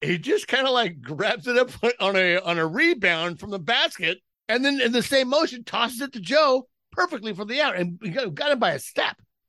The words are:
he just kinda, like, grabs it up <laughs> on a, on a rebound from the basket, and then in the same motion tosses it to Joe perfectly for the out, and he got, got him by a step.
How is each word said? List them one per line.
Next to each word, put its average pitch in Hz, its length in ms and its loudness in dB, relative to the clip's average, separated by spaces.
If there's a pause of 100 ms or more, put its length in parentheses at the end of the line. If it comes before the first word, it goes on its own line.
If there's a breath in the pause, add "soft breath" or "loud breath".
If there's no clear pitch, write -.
he 170 160 0
just 339 300 -2
kinda, 262 220 2
like, 202 300 0
grabs 160 480 -4
it 240 80 0
up 247 140 4 (140)
<laughs> 240 160 0
on 196 140 2
a, 180 240 4
on 170 200 0
a 160 80 2
rebound 175 760 0
from 202 100 -12
the 196 80 -4
basket, 190 600 -2 (300)
and 240 160 0
then 277 180 2
in 233 100 2
the 240 100 2
same 269 260 2
motion 254 360 0
tosses 233 380 -4
it 269 100 -8
to 233 80 -12
Joe 262 480 2 (240)
perfectly 226 420 -2
for 196 100 -8
the 247 160 -2
out, 269 160 0
and 175 240 -2
he 208 100 -6
got, 214 240 -4
got 294 180 -2
him 254 80 0
by 190 120 2
a 139 60 -6
step. - 380 -4 (320)